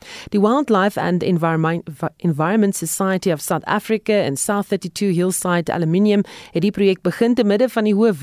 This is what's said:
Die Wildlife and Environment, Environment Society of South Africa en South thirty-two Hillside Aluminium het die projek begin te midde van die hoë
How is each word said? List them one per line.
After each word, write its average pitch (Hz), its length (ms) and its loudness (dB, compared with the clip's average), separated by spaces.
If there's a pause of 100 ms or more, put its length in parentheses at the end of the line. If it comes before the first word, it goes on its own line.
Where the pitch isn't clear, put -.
(340)
Die 208 80 2
Wildlife 214 580 2
and 175 220 0
Environment, 165 640 0 (300)
Environment 180 580 0
Society 190 560 -2
of 151 100 -2
South 160 240 -4
Africa 214 480 -2 (140)
en 139 100 -2
South 202 380 -2
thirty-two 190 400 -2
Hillside 175 580 0
Aluminium 196 540 2 (240)
het 170 160 0
die 208 80 0
projek 190 320 2
begin 233 320 0
te 247 60 4
midde 208 240 2
van 226 160 -2
die 214 100 2
hoë 208 280 2